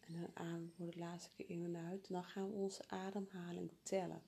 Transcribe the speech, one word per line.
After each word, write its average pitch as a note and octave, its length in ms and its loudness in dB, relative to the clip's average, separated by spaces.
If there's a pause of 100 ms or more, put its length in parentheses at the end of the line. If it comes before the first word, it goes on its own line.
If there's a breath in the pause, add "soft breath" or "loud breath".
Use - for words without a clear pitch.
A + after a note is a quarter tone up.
En - 120 -8
dan E3+ 340 -2
adem E3+ 300 -2
voor E3+ 140 -2
de E3+ 80 -6
laatste E3+ 360 -4
keer - 140 -8
in E3+ 140 2
en F3 220 0
uit. F#3+ 220 -2
En - 60 -2
dan F3+ 100 4
gaan F#3+ 240 0
we G3 60 0
onze G3 340 2
ademhaling F#3 840 0 (120)
tellen. E3+ 440 4